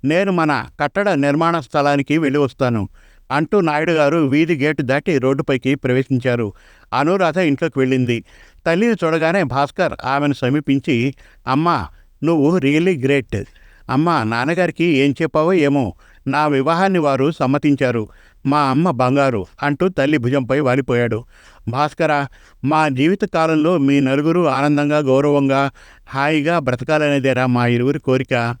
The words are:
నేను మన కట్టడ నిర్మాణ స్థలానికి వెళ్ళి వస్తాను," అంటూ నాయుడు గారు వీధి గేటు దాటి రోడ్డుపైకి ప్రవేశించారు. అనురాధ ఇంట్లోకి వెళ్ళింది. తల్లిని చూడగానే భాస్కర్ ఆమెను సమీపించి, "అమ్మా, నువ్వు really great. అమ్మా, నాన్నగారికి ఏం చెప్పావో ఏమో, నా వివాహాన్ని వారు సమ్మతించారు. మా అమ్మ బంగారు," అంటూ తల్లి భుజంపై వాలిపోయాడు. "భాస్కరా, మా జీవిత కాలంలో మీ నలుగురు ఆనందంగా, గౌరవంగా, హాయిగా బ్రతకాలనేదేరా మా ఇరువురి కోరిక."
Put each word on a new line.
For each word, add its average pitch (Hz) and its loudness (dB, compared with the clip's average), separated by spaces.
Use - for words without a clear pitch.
నేను 180 0
మన 151 -2
కట్టడ 196 -2
నిర్మాణ 160 0
స్థలానికి 143 0
వెళ్ళి 147 0
వస్తాను," 123 -2
అంటూ 156 0
నాయుడు 160 0
గారు 151 2
వీధి 156 2
గేటు 147 -2
దాటి 139 -2
రోడ్డుపైకి 135 0
ప్రవేశించారు. 123 -2
అనురాధ 160 0
ఇంట్లోకి 156 0
వెళ్ళింది. 127 0
తల్లిని 196 2
చూడగానే 165 0
భాస్కర్ 143 -2
ఆమెను 139 0
సమీపించి, 135 -2
"అమ్మా, 143 -2
నువ్వు 160 2
really 147 0
great. 131 -2
అమ్మా, 147 0
నాన్నగారికి 151 -2
ఏం 143 2
చెప్పావో 160 0
ఏమో, 143 0
నా 143 0
వివాహాన్ని 165 0
వారు 139 0
సమ్మతించారు. 135 0
మా 143 2
అమ్మ 147 2
బంగారు," 127 0
అంటూ 147 0
తల్లి 151 0
భుజంపై 131 0
వాలిపోయాడు. 123 0
"భాస్కరా, 143 -2
మా 156 2
జీవిత 151 0
కాలంలో 160 0
మీ 139 2
నలుగురు 151 0
ఆనందంగా, 147 0
గౌరవంగా, 139 2
హాయిగా 151 -2
బ్రతకాలనేదేరా 135 0
మా 123 0
ఇరువురి 120 0
కోరిక." 123 -2